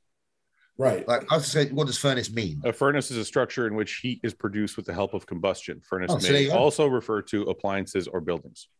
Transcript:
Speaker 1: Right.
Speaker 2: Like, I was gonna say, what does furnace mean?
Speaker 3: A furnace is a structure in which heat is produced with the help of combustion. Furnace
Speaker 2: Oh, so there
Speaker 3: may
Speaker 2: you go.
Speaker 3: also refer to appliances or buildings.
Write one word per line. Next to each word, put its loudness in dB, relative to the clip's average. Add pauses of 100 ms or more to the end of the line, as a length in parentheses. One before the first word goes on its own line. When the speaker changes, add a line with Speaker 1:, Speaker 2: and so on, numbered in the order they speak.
(760)
Speaker 1:
Right. 2
Speaker 2:
Like, 0
I 6
was 0
gonna 4
say, -6
what 0
does -2
furnace 0
mean? -2
Speaker 3:
A 0
furnace 2
is -4
a -2
structure 0
in -2
which -2
heat -4
is -2
produced -2
with -8
the -6
help -2
of -6
combustion. -4
Furnace -4
Speaker 2:
Oh, 2
so -4
there 4
Speaker 3:
may 4
Speaker 2:
you 0
go. 2
Speaker 3:
also 4
refer 0
to -2
appliances -2
or -4
buildings. -6 (120)